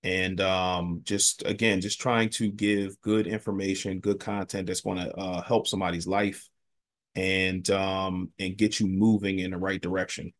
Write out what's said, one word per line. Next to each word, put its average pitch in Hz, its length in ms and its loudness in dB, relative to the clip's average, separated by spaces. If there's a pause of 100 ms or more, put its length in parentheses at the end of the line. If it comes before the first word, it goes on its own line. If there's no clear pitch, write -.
And, 92 360 0
um, 90 600 0
just, - 420 0
again, 101 360 2
just 98 200 -4
trying 113 300 2
to 110 220 -2
give 101 480 0
good 107 260 2
information, 98 720 -2
good 101 220 0
content 98 480 -4
that's 92 140 -4
gonna, 92 260 -4
uh, 90 340 -6
help 113 240 2
somebody's 87 400 -2
life 98 420 0 (680)
and, 95 540 2
um, 95 680 0
and 95 180 -4
get 104 220 2
you 107 80 2
moving 98 540 2
in 92 100 -4
the 90 80 -6
right 95 240 -2
direction. 90 580 -4